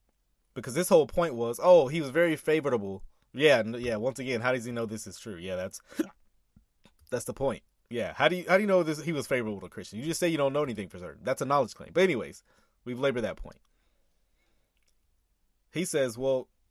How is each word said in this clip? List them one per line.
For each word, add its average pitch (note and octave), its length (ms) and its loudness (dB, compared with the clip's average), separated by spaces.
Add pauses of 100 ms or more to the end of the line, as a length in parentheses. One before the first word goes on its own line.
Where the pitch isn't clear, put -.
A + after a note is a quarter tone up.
(540)
Because B2 200 -10
this D3+ 160 -2
whole E3 160 8
point E3 300 0
was, A#2 260 -2
oh, E3+ 260 10
he D#3 140 -2
was C#3+ 80 -4
very D#3+ 260 2
favorable. B2+ 680 0 (300)
Yeah, C#3 260 6
n-, A2 200 -4
yeah, A#2+ 180 -2
once A#2 200 -2
again, B2+ 240 -4
how B2+ 120 2
does B2 120 -2
he A#2+ 60 -8
know A#2 160 -4
this G#2+ 180 -10
is F#2+ 140 -16
true? G#2+ 160 -12
Yeah, F2+ 200 -8
that's, F2+ 260 -8 (1300)
that's A#2+ 140 -6
the - 80 -8
point. C3 280 -4 (280)
Yeah, A2 260 -6
how C#3 120 2
do F3 100 2
you, F3 100 -8
how F3 100 4
do G3 40 2
you G#3+ 60 -2
know F#3 160 4
this, D#3 180 -4
he D#3 120 -4
was C#3 140 -4
favorable A2 340 -4
to F2+ 80 -12
Christians? G2+ 320 -12
You C#3 60 -8
just D#3+ 120 -4
say F3+ 80 2
you D#3+ 100 0
don't C#3 160 0
know D3 100 0
anything A2 260 -6
for - 80 -16
certain. E2 260 -14
That's B2 180 -2
a D3 40 -4
knowledge C3+ 300 0
claim. - 180 -18
But F3 100 4
anyways, A2+ 400 0 (400)
we've B2 160 -10
labored B2+ 240 0
that F#2 140 -4
point. - 240 -16 (2000)
He D3+ 140 -4
says, C3 320 -2
well, C3 300 0 (240)